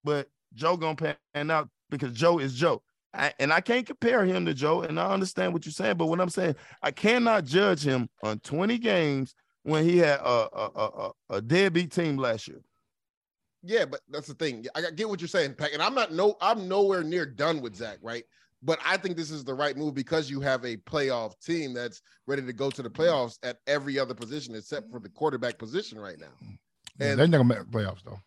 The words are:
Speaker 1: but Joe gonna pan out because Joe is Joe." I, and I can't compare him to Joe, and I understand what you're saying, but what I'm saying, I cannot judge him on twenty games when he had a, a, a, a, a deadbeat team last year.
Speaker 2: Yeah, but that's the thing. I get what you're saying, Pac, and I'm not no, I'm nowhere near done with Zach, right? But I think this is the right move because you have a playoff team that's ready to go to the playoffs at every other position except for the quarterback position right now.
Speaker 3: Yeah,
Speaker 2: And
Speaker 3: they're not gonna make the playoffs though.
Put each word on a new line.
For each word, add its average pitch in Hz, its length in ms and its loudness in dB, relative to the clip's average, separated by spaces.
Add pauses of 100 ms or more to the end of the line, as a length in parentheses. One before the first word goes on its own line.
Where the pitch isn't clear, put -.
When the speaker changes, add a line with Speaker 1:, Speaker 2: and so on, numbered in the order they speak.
Speaker 1:
but 143 240 -2 (240)
Joe 160 240 0
gonna 156 180 -2
pan 147 560 -4
out 151 160 2 (220)
because 135 240 -4
Joe 165 260 4
is 135 160 -4
Joe." 139 260 2 (320)
I, 143 260 0
and 139 120 2
I 165 80 6
can't 233 260 0
compare 240 380 2
him 185 220 2
to 165 80 0
Joe, 151 300 0
and 160 140 -4
I 175 140 0
understand 190 400 0
what 170 140 -4
you're 151 80 -10
saying, 202 240 0
but 165 80 0
what 165 160 0
I'm 180 80 0
saying, 170 260 0 (260)
I - 100 0
cannot 226 520 2
judge 170 400 2
him 131 240 2 (160)
on 107 160 -2
twenty 196 380 -2
games 165 580 0 (280)
when 156 200 2
he 175 140 6
had 147 240 6
a, - 20 -8 (340)
a, 107 180 -4
a, 107 100 0
a, 101 260 -6 (260)
a 101 40 -2
deadbeat 170 500 2
team 165 240 0
last 120 320 -2
year. - 140 -18 (1040)
Speaker 2:
Yeah, 190 220 0
but 135 240 -10
that's 143 180 -8
the 151 60 -14
thing. 123 320 -4 (100)
I 160 60 -2 (140)
get 214 140 -2
what 196 100 -6
you're 170 80 -6
saying, 147 280 0
Pac, 147 180 -4
and 151 80 -2
I'm 208 140 2
not 220 180 0
no, 202 280 4
I'm 202 260 2
nowhere 190 360 4
near 165 220 0
done 143 360 0
with 113 140 -10
Zach, 104 260 -10
right? 117 220 -8 (400)
But 156 220 0
I 180 120 2
think 185 200 -4
this 160 120 -6
is 151 140 -10
the 131 100 -6
right 139 240 0
move 151 160 -4
because 139 360 -2
you 139 120 -6
have 131 240 0
a 117 120 -6
playoff 127 640 -2
team 160 320 -4
that's 120 280 -8 (260)
ready 139 160 -2
to 127 100 -8
go 135 180 -2
to 139 100 -10
the 117 80 -8
playoffs 143 540 2
at 123 140 -6 (100)
every 139 320 0
other 123 140 -2
position 117 420 -10
except 110 360 -10
for 123 80 -12
the 101 100 -16
quarterback 127 500 -2
position 113 400 -8
right 95 200 -14
now. 80 80 -18 (720)
Speaker 3:
Yeah, 143 120 0
Speaker 2:
And 135 80 2
Speaker 3:
they're 156 80 8
not 165 100 6
gonna 131 60 8
make 110 280 2
the 117 60 -2
playoffs 98 260 -4
though. 101 240 -16